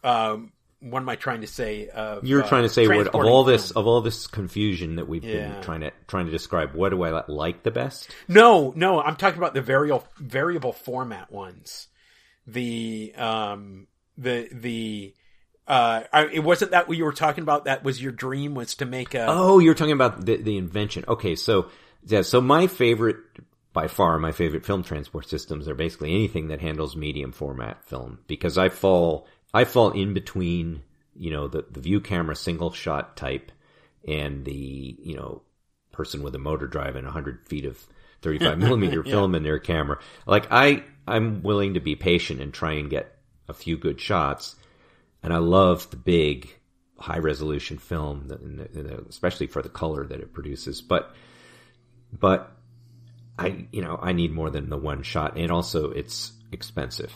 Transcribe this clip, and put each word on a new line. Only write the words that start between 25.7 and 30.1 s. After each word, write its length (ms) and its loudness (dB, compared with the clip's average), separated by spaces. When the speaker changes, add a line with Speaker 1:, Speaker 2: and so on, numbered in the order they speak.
Speaker 2:
basically 380 -4
anything 360 -2
that 120 -8
handles 340 -6
medium 360 -6
format 520 -10
film, 440 -12
because 300 -2
I 120 4
fall, 580 2
I 120 6
fall 260 4
in 220 -2